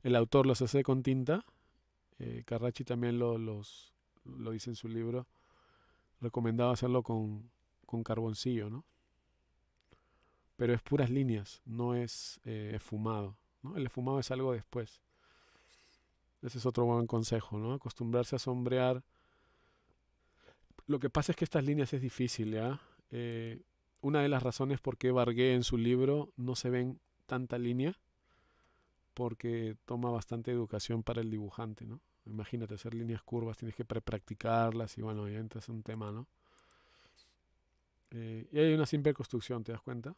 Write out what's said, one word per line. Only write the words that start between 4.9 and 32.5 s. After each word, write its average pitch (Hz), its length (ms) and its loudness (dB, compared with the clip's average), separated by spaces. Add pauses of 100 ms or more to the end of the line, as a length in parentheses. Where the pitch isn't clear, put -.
Recomendaba 120 520 2
hacerlo 123 300 2
con, 110 460 -4 (360)
con 117 180 -4
carboncillo, 113 680 -2
¿no? 127 160 -10 (1700)
Pero 120 180 2
es 113 80 0
puras 135 280 2
líneas, 120 560 0
no 120 300 -2
es, - 500 -6
eh, 107 300 -6
esfumado, 107 640 -4 (240)
¿no? 160 160 -10
El 135 80 -2
esfumado 127 340 -2
es 123 100 -4
algo 131 220 0
después. 117 500 -6 (1400)
Ese 123 140 -8
es 117 80 -8
otro 120 180 4
buen 120 240 4
consejo, 113 500 0
¿no? 113 160 -2
Acostumbrarse 123 600 -2
a 123 40 -2
sombrear. 127 640 2 (1900)
Lo 143 120 2
que 139 100 0
pasa 151 220 2
es - 60 0
que 165 80 2
estas 151 180 2
líneas 143 300 2
es 131 80 -2
difícil, 120 500 -2
¿ya? 120 300 -2 (300)
Eh, 117 500 -6 (400)
una 147 200 4
de 143 60 4
las 131 160 4
razones 135 380 0
por 123 160 -4
qué 127 140 2
Bargué 123 420 6
en 123 100 4
su 120 140 2
libro 131 580 2
no 123 200 -4
se - 140 -2
ven 123 300 0 (280)
tanta 123 300 -2
línea, 123 400 0 (1160)
porque 117 720 -4
toma 120 260 -2
bastante 117 400 -4
educación 113 500 -2
para 117 200 -2
el 110 100 -4
dibujante, 107 540 -8
¿no? 113 160 -12 (240)
Imagínate 107 480 -6